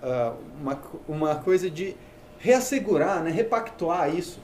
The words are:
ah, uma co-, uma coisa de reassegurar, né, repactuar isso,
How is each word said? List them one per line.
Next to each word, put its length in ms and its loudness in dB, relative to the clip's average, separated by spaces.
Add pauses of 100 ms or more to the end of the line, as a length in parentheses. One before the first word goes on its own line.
ah, 320 0 (280)
uma 140 -4
co-, 320 -14
uma 280 0
coisa 340 2
de 260 -6 (440)
reassegurar, 840 4
né, 60 0
repactuar 840 0
isso, 280 -6